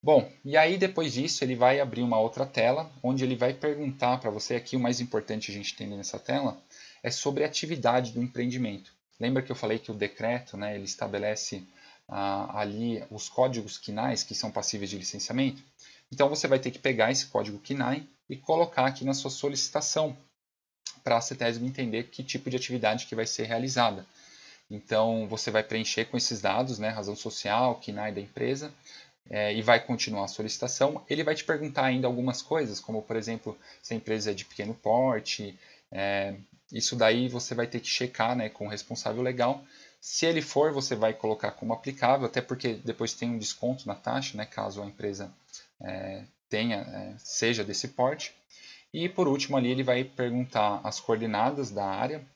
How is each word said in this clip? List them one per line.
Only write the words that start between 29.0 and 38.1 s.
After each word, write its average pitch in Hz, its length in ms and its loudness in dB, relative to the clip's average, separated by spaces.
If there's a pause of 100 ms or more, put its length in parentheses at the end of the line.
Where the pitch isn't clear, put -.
é, 104 260 0
e 110 60 0
vai 117 180 10
continuar 107 460 -2
a 98 40 -6
solicitação. 123 840 0
Ele 151 120 0
vai 151 120 2
te 151 100 -6
perguntar 147 400 0
ainda 127 220 2
algumas 123 340 0
coisas, 139 400 0
como, 110 220 -4
por 113 140 -4
exemplo, 113 400 -6 (260)
se - 100 -8
a 117 40 -2
empresa 110 340 -2
é 101 40 0
de 95 100 -8
pequeno 104 300 -6
porte, 107 840 0 (340)
é, 98 420 -2 (380)
isso - 240 -2
daí 117 320 6
você 120 260 -6
vai 117 120 0
ter 117 140 -6
que - 80 -8
checar, 123 460 0